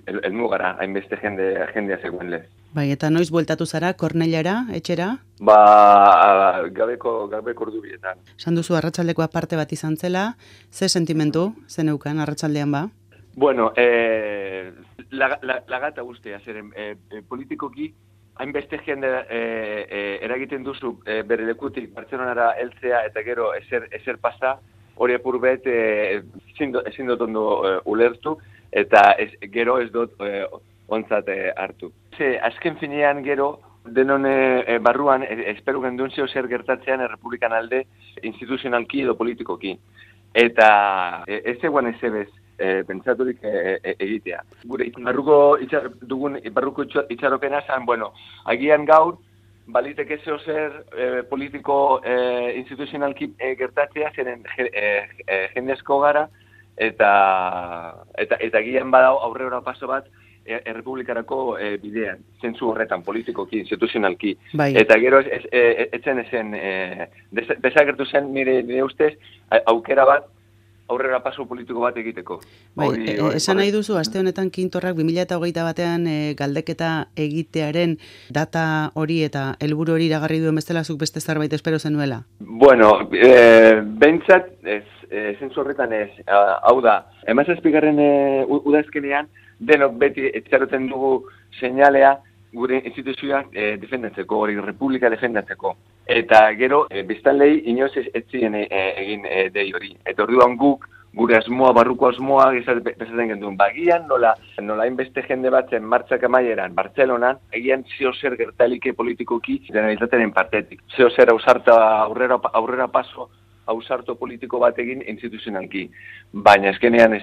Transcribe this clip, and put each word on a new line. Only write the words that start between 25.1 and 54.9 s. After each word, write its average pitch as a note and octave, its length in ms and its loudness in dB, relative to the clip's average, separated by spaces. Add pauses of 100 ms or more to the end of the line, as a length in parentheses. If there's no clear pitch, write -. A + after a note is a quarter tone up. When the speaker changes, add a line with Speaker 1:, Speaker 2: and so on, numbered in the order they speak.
Speaker 1:
apur B2 260 -4
bet, B2+ 260 -2
eh, G#2+ 540 -2 (320)
ezin C#3+ 200 -8
do-, B2+ 120 -4
ezin B2+ 240 -10
dut A#2+ 120 -2
ondo, A2 260 -4 (220)
eh, F#2+ 160 -2
ulertu, A#2 520 -2 (340)
eta G2+ 480 6
ez, G#2 120 -6 (220)
gero A#2 280 -2
ez A#2 120 -6
dut, A#2 280 -6
eh, G2+ 240 -6 (440)
ontzat, G#2+ 400 -4
eh, F#2+ 280 -6
hartu. F#2 340 -10 (280)
Ze, C3+ 200 -2
azken D3+ 380 -6
finean C#3+ 480 -2
gero, C#3+ 360 -4 (240)
denon, C3+ 420 0
eh, C3 400 2
eh, A#2 120 0
barruan, C3 440 0
eh, G#2+ 340 -8
espero C3+ 240 -6
gendun C3 300 -6
zeo C3+ 180 -6
zer B2 200 -6
gertatzean B2+ 520 -4
Errepublikan A#2+ 520 -6
alde A#2 340 -4 (360)
instituzionalki A#2+ 800 -6
edo B2 140 -2
politikoki. A2+ 640 -8 (560)
Eta, G2+ 920 4
eh, G2+ 180 -8
ez B2 160 -6
zegoen D3 260 -2
ez A2+ 160 -8
ebez, G#2+ 260 -4 (300)
eh, F#2+ 280 -4
pentsaturik, B2 560 -4
eh, F#2+ 400 -4
eh, F#2 160 -6
egitea. G2 440 -8 (220)
Gure B2 220 -4
itz-, B2 160 -8
barruko C#3+ 560 4
itxar-, C3 320 -6 (100)
dugun C3+ 380 -8 (140)
barruko C3+ 320 -4
itxa-, C#3 260 -4
itxaropena C#3 560 -4
zan, C3 180 -6
bueno, A2+ 280 -4 (320)
agian D3 400 0
gaur, D#3+ 340 4 (480)
baliteke C#3+ 520 -6
zeo D3+ 200 -8
zer, D3+ 460 -8 (120)
eh, B2+ 260 -4
politiko, C#3 800 -2
eh, B2 520 -2
instituzionalki, C#3 800 -8
eh, C3 180 -6
gertatzea, C#3+ 580 -6
zeren B2 300 -10 (120)
je-, B2 160 -4
eh, G#2 360 -4 (180)